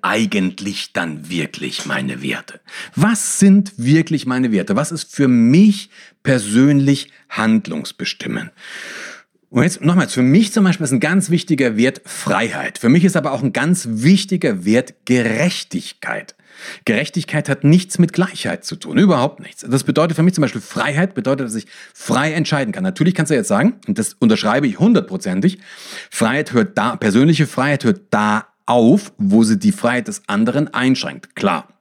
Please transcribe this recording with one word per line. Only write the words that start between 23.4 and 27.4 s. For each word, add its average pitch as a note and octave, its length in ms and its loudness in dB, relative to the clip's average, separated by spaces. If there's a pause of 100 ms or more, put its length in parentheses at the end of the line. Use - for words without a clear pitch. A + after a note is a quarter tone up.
sagen, B2+ 260 2 (120)
und G#2 120 -2
das - 160 -6
unterschreibe A2+ 520 2
ich G#2 120 -4
hundertprozentig, F#3 800 0 (520)
Freiheit B2+ 420 -2
hört G#2+ 260 0
da, A#2 180 -2
persönliche C#3 500 2